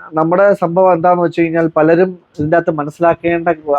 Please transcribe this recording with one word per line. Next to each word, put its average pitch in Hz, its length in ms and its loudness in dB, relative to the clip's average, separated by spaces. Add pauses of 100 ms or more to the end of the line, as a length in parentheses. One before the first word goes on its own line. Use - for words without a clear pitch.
(180)
നമ്മുടെ 180 280 2 (160)
സംഭവം 185 340 2
എന്താണെന്ന് 175 300 0
വെച്ച് 170 160 -2
കഴിഞ്ഞാൽ 165 240 0 (100)
പലരും 165 340 2 (280)
ഇതിൻ്റെ 156 200 -2
അകത്ത് 165 220 -2
മനസ്സിലാക്കേണ്ട, 170 680 -2 (300)